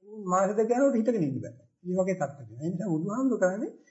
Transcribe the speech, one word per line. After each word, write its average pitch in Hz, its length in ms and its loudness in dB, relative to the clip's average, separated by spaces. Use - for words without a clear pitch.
මාස 190 260 2
දෙක 214 200 2
යනකොට 254 260 4
හිටගෙන 220 260 2
ඉන්න 131 140 0
බෑ. - 180 -8
මේ 180 160 -4
වගේ 185 200 2
තත්ත්වයක්. 131 360 -6
ඒ 135 160 -6
නිසා 190 200 -4
බුදුහාමුදුරු 208 520 0
කරන්නේ 196 320 0